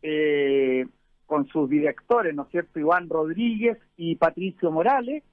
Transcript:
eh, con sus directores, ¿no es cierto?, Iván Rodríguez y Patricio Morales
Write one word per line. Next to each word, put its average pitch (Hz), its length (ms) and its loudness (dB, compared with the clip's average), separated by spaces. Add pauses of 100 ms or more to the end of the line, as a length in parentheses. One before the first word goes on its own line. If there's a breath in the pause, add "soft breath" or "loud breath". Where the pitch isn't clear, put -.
eh, 139 840 2 (400)
con 147 220 -2
sus 147 200 -2
directores, 156 640 0
¿no 143 120 -6
es - 40 -20
cierto?, 170 300 -6
Iván 170 280 0
Rodríguez 208 720 -2 (200)
y 165 180 -4
Patricio 170 560 -2
Morales 247 600 0